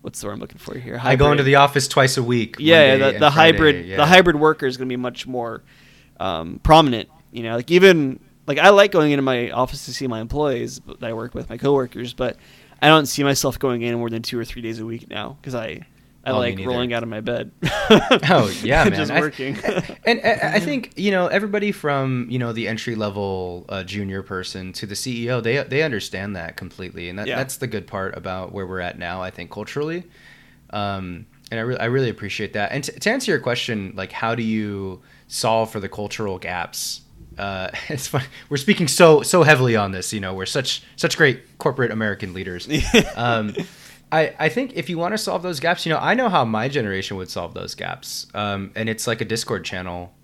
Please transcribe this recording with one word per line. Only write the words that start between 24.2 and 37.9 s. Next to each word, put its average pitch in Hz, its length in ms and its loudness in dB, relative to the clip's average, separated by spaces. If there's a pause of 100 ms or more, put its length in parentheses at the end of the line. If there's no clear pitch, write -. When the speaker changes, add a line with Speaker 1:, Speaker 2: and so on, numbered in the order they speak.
Speaker 2:
person 92 520 -10
to - 120 -10
the 101 100 -12
C 117 300 -6
E 120 60 -4
O, 123 100 -2
they, 123 220 0
they 139 180 -2
understand 101 540 -6
that 82 200 -10
completely, 87 540 -12
and 92 100 -10
that, 107 80 -8
Speaker 1:
Yeah. 123 100 -4
Speaker 2:
that's 131 200 -6
the 127 100 -6
good 104 200 -8
part 95 300 -8
about 92 340 -10
where 95 160 -8
we're 92 140 -8
at 87 180 -8
now, 90 240 -8
I 92 80 -8
think, 87 180 -16
culturally. 151 540 -8 (680)
Um, 95 540 -6 (260)
and 113 80 -6
I 113 40 -4
re-, 123 140 -4
I - 80 -4
really 127 240 0
appreciate 101 440 -8
that. 104 180 -2
And 139 120 -6
t-, - 80 -8
to - 200 -4
answer 254 200 -2
your 143 80 2
question, 113 560 -4
like, 95 160 -8
how 113 240 -2
do 120 80 -4
you 101 580 -4 (260)
solve 113 440 0
for 110 80 -8
the 95 100 -8
cultural 101 480 -8
gaps? 87 640 -8 (360)
Uh, 98 320 -6 (100)
<laughs> - 100 -14
it's 139 180 -6